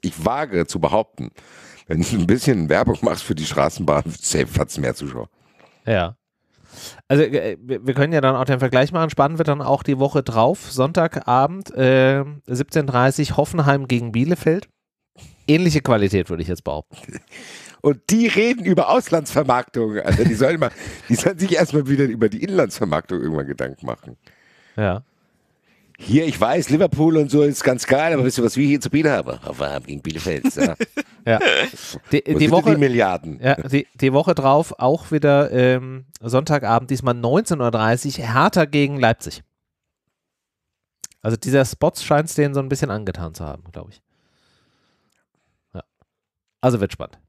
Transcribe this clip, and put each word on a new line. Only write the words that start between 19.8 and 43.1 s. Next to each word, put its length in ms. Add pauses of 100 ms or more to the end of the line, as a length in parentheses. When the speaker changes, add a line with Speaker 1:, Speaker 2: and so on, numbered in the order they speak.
Speaker 1:
Also 260
die 100
sollen 260
mal, 100 (380)
die 80
sollen 220
sich 160
erstmal 340
wieder 160
über 240
die 140
Inlandsvermarktung 800
irgendwann 260
Gedanken 400
machen. 300 (600)
Speaker 2:
Ja. 260 (1000)
Speaker 1:
Hier, 260
ich 140
weiß, 300
Liverpool 460
und 120
so 140
ist 220
ganz 200
geil, 280
aber 120
wisst 140
ihr, 60
was 120
wir 80
hier 160
zu 80
bieten 220
haben? 340
Hoffenheim 380
gegen 200
Bielefeld. 520
Ja. 260
Speaker 2:
<laughs> 40 (420)
Ja. 140 (680)
Die, 160
Speaker 1:
Wo 120
Speaker 2:
die 80
Speaker 1:
sind 60
Speaker 2:
Woche, 180
Speaker 1:
die 80
Milliarden? 640
Speaker 2:
ja, 140
die, 300 (140)
die 140
Woche 200
drauf 440
auch 320
wieder, 400
ähm, 560 (160)
Sonntagabend, 680
diesmal 240
neunzehn 480
Uhr 100
dreißig, 500
Hertha 440
gegen 340
Leipzig. 440 (1800)
Also 160
dieser 300
Spot 340
scheint's 340
denen 200
so 60
ein 100
bisschen 200
angetan 440